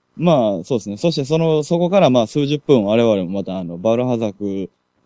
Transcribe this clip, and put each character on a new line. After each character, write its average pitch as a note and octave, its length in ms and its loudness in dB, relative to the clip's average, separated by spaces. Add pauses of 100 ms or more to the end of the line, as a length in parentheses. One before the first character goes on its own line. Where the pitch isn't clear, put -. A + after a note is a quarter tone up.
(160)
ま B2 440 2
あ、 F2+ 40 -12
そ C3 120 -4
う - 20 0
で - 20 -2
す G#2 100 -12
ね。 G2+ 60 -8
そ E3+ 140 -2
し D#3 40 -4
て C#3+ 100 -4
そ D3+ 140 -2
の、 D#3+ 240 0
そ E3+ 160 -2
こ E3+ 120 0
か G3 100 4
ら D3+ 100 6
ま B2 120 4
あ A2 40 0
数 C#3+ 200 -2
十 D3 120 -2
分 C3 260 4
我 A2 180 2
々 G#2 220 2
も F2 60 -6
ま G2 140 -6
た F#2 140 -8
あ F#2 60 -8
の、 E2+ 140 -10
バ A2 180 0
ル B2 80 0
ハ B2 140 -2
ザ A2 140 -4
ク G2 380 -6 (360)